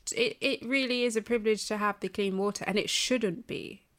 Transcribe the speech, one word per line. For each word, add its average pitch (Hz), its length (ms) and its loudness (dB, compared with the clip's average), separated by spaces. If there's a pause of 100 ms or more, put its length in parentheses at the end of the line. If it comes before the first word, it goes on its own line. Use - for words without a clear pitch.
(160)
it, 240 240 2
it 262 260 0
really 247 380 2
is 233 140 2
a 214 40 2
privilege 214 460 0
to 220 80 -2
have 208 240 0
the 190 80 -4
clean 196 300 0
water, 202 280 -2
and 202 140 2
it - 100 -2
shouldn't 226 560 0
be. - 380 -10 (160)